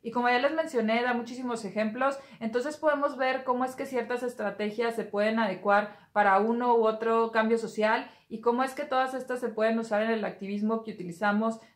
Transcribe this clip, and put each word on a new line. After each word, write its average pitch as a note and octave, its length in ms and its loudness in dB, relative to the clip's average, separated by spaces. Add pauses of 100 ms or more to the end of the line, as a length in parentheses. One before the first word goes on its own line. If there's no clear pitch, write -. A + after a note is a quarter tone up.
Y A#3 60 -6
como A#3+ 180 0
ya B3 120 4
les C#4+ 120 2
mencioné, A#3+ 520 0
da B3 100 0
muchísimos A#3 500 -6
ejemplos, A3 540 -2 (220)
entonces B3 360 -4
podemos C#4+ 400 0
ver C4 280 -2
cómo B3+ 200 0
es B3+ 120 -6
que - 100 -6
ciertas B3 380 -4
estrategias G#3+ 720 -4
se G#3+ 80 -4
pueden G#3+ 340 0
adecuar G3+ 580 2 (160)
para G3+ 280 6
uno A#3+ 340 2
u A#3 100 6
otro A3+ 460 2
cambio A3+ 260 2
social A3 540 0 (180)
y A3 120 -10
cómo A#3+ 240 2
es B3+ 100 -4
que - 80 -6
todas C4 320 0
estas B3 240 -6
se A#3+ 120 -4
pueden A3 280 0
usar G#3+ 240 0
en A3+ 80 0
el A3 140 0
activismo G#3 580 -2
que A3 80 -10
utilizamos G#3 720 -2 (160)